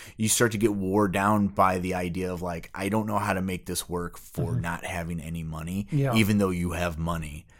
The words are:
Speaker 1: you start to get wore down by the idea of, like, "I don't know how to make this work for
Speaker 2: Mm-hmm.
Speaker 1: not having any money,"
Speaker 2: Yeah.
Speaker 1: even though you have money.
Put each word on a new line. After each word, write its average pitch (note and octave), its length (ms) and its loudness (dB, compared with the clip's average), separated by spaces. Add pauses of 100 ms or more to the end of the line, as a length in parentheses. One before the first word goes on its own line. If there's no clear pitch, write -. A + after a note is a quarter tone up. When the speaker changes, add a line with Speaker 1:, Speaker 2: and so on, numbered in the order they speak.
(160)
Speaker 1:
you A2 120 0
start A#2 240 4
to A2 60 0
get G#2 160 4
wore G2 340 4
down G2+ 400 4
by F#2 300 4
the F2+ 160 -2
idea F2+ 380 -2
of, F2 100 -6
like, E2+ 320 -6
"I G2 140 -2
don't G#2+ 180 0
know G#2 120 0
how G2+ 140 0
to F#2+ 100 0
make F#2 240 -4
this - 220 -4
work F2 300 -6
for E2+ 340 -6
Speaker 2:
Mm-hmm. E2 80 -2
Speaker 1:
not E2+ 240 -4
having F2 360 -6
any E2 240 -8
money," D#2+ 460 -4
Speaker 2:
Yeah. C#3 240 2
Speaker 1:
even G#2+ 240 4
though F#2+ 120 4
you F2 220 0
have E2+ 260 -2
money. E2 480 -4 (140)